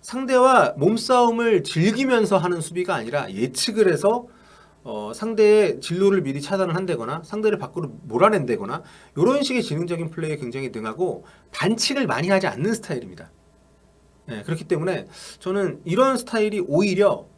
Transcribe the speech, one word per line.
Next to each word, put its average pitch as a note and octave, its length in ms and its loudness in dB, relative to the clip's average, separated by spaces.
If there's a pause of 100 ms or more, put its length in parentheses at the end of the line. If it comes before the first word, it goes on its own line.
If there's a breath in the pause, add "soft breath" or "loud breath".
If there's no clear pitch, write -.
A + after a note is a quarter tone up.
상대와 B3+ 760 4
몸싸움을 A#3 840 2
즐기면서 A3 760 2
하는 F3 240 0
수비가 F3+ 320 -4
아니라 A#2+ 380 -4
예측을 F3 600 0
해서, G#3 360 2 (560 loud breath)
어, G#2+ 320 -10
상대의 G#3+ 680 4
진로를 F#3+ 400 2
미리 C#3 200 -4
차단을 F#3 340 -2
한다거나 D#3+ 480 -4
상대를 G#3 340 0
밖으로 - 320 -8 (140)
몰아낸다거나 B2+ 800 0 (340 loud breath)
요런 C4 260 2
식의 B3 200 -2
지능적인 E3 480 -4
플레이에 D#3 260 -6
굉장히 C3 320 -8
능하고 A2 560 -6 (260 soft breath)
반칙을 A#3 540 -2
많이 D3 240 -2
하지 F#3+ 180 2
않는 C#3 260 -2
스타일입니다. G2 580 -10 (960)
네, G#2+ 160 -12
그렇기 D#3+ 220 -6
때문에 D#3+ 420 -4 (320 loud breath)
저는 F#3+ 460 -4
이런 B3 320 2
스타일이 G#3+ 500 -2
오히려 F#3 580 2 (120)